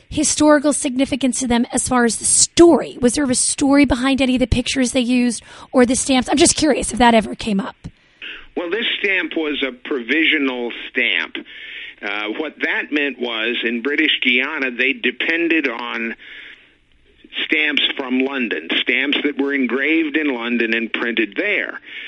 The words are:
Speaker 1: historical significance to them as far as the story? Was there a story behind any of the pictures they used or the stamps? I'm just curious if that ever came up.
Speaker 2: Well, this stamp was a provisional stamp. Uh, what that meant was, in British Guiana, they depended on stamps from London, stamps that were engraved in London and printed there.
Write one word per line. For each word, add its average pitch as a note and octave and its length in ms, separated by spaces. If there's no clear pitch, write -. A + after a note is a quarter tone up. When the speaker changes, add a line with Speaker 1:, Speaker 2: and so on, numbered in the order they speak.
Speaker 1:
historical D4+ 600
significance C4 680
to C4+ 60
them A#3+ 260
as - 160
far B3 160
as A3+ 140
the - 60
story? - 760
Was A#3+ 140
there D4 160
a B3+ 40
story C#4+ 520
behind B3+ 340
any C4 160
of - 40
the B3+ 60
pictures B3 460
they C4+ 80
used A#3+ 420
or B3 140
the A#3 100
stamps? B3+ 320
I'm D#4 80
just D4+ 200
curious C#4+ 360
if A3 60
that A#3 160
ever A3+ 200
came G3+ 240
up. - 180
Speaker 2:
Well, F3 140
this A3+ 160
stamp F#3 380
was D3+ 260
a C3 100
provisional C3+ 1000
stamp. G2 460
Uh, G#2+ 260
what D3+ 240
that E3+ 300
meant C#3+ 260
was, A#2 460
in A#2 160
British D3 420
Guiana, C3 480
they B2+ 220
depended D#3 760
on A#2 480
stamps D3+ 380
from C3 240
London, A#2+ 480
stamps C3 440
that D3 140
were C#3 140
engraved C#3 640
in D3 180
London A#2 400
and A2+ 180
printed A2+ 440
there. E3 440